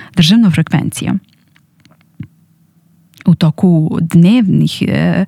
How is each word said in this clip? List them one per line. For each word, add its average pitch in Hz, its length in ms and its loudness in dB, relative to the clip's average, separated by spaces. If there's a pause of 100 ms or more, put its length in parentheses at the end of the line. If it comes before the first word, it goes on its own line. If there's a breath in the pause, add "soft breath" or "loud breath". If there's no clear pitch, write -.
(180 loud breath)
državnom 185 360 2
frekvencijom. - 680 -4 (2000)
U 170 80 4
toku 160 680 0
dnevnih, 170 840 2
e, 175 460 -2